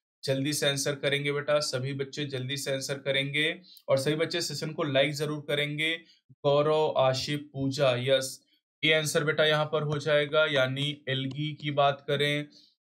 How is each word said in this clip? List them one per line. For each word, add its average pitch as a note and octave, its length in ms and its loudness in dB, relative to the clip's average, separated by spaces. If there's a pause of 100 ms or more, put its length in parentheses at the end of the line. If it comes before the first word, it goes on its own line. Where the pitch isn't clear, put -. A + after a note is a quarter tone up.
(240)
जल्दी C#3 280 0
से D3 160 0
answer C#3 280 0
करेंगे C#3+ 360 -2
बेटा, D3 280 0
सभी C3+ 340 -4
बच्चे C#3 320 -6
जल्दी C3 300 -6
से C#3 160 -6
answer C3+ 280 -6
करेंगे C#3 440 -2 (440)
और C3+ 100 4
सभी D3+ 180 0
बच्चे E3 240 -2
session D#3 320 -6
को E3 120 -6
like C#3 300 2
जरूर D3+ 340 -4
करेंगे। D3 440 -2 (520)
गौरव, D3 540 4
आशिफ, C3 540 0
पूजा, C3+ 460 2
यस, C3+ 400 0 (440)
ये D#3 120 4
answer D#3 300 2
बेटा D#3 200 2
यहाँ D3+ 220 4
पर D3+ 160 -2
हो D3+ 160 -2
जाएगा, D3 480 2
यानी C#3 440 0 (180)
एल्गी C3+ 460 -4
की D3 180 -6
बात C#3 360 2
करें, D3 380 0 (380)